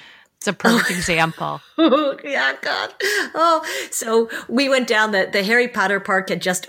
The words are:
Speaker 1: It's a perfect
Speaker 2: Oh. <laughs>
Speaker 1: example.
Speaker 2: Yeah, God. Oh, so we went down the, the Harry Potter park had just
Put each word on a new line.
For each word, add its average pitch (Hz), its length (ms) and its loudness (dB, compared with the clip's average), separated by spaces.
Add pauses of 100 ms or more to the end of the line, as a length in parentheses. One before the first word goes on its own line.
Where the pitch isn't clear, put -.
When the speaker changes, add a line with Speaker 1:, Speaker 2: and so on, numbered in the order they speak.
(420)
Speaker 1:
It's - 60 -2
a 202 40 0
perfect 226 380 2
Speaker 2:
Oh. 180 40 -4
<laughs> - 20 -4
Speaker 1:
example. 160 640 -2 (640)
Speaker 2:
Yeah, 269 360 -2
God. - 320 -4 (420)
Oh, 320 300 2 (280)
so 226 360 0 (200)
we 269 200 2
went 254 200 2
down 214 240 2
the, 190 200 2
the 202 120 2
Harry 240 240 2
Potter 202 320 0
park 190 300 0
had 180 120 -2
just 180 260 -2